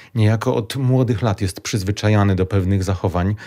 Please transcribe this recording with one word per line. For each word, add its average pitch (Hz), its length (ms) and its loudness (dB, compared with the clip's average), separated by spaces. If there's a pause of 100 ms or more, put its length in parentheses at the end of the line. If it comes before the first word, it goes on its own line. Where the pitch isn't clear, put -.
(140)
niejako 113 400 2
od 120 220 -4
młodych 127 460 0
lat 107 180 0
jest 95 200 -4
przyzwyczajany 101 760 0
do 92 100 0
pewnych 95 380 0
zachowań 90 500 -2 (120)